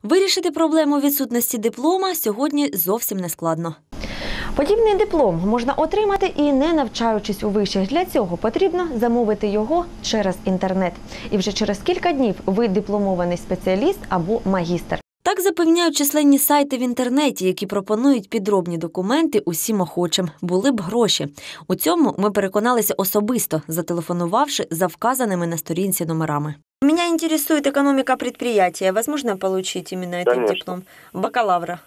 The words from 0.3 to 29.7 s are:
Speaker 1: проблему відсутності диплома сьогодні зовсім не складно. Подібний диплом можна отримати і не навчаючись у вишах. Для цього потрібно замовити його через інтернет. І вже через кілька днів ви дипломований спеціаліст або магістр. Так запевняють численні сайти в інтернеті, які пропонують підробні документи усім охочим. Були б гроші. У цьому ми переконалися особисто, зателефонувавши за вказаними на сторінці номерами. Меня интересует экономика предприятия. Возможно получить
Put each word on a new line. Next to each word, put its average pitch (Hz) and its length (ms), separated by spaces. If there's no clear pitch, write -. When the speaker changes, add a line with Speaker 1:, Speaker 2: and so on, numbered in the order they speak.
Speaker 1:
проблему 311 500
відсутності 254 580
диплома 320 560
сьогодні 285 580
зовсім 196 460
не 180 100
складно. 165 480
Подібний 415 380
диплом 277 520
можна 233 260
отримати 392 640
і 294 160
не 285 200
навчаючись 220 720
у 208 80
вишах. 196 360
Для 311 180
цього 196 320
потрібно 339 600
замовити 220 500
його 220 380
через 196 420
інтернет. 185 480
І 214 60
вже 196 160
через 202 260
кілька 359 340
днів 262 220
ви 214 220
дипломований 190 680
спеціаліст 214 640
або 185 360
магістр. 175 560
Так 381 180
запевняють 339 560
численні 285 420
сайти 285 380
в 233 40
інтернеті, 247 680
які 185 200
пропонують 214 640
підробні 190 480
документи 208 600
усім 196 420
охочим. 175 480
Були 185 300
б 226 100
гроші. 196 460
У 185 80
цьому 311 440
ми 202 120
переконалися 208 680
особисто, 208 720
зателефонувавши 175 1000
за 165 160
вказаними 208 600
на 165 120
сторінці 185 480
номерами. 151 480
Меня 339 260
интересует 311 580
экономика 277 500
предприятия. 202 760
Возможно 226 440
получить 190 560